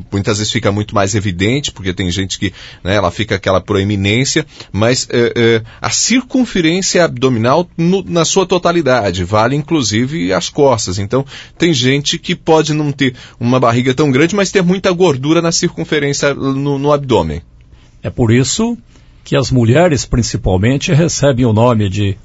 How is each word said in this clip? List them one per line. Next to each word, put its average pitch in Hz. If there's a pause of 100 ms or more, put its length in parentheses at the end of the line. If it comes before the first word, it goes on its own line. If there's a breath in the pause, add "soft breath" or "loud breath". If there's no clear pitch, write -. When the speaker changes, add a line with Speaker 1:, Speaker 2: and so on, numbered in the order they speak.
(120)
Speaker 1:
muitas 101
vezes 107
fica 101
muito 104
mais 101
evidente, 104
porque 92
tem 90
gente 95
que, 98 (320 loud breath)
né, 92
ela 95
fica 104
aquela 92
proeminência, 104 (280 loud breath)
mas, 117
é, 120
é, 113 (180 loud breath)
a -
circunferência 190
abdominal 131 (120)
no, 180
na 170
sua 190
totalidade, 127
vale 107
inclusive 147
as 175
costas. 117
Então, 123 (320 loud breath)
tem 170
gente 139
que -
pode 156
não 151
ter 139 (240 loud breath)
uma 120
barriga 123
tão 143
grande, 160
mas 196
ter 196
muita 185
gordura 165
na 165
circunferência 147
no, 139
no 143
abdômen. 101 (640 soft breath)
Speaker 2:
É 113
por 113
isso 220 (460 soft breath)
que -
as 131
mulheres, 131
principalmente, 113
recebem 139
o 113
nome 110
de 98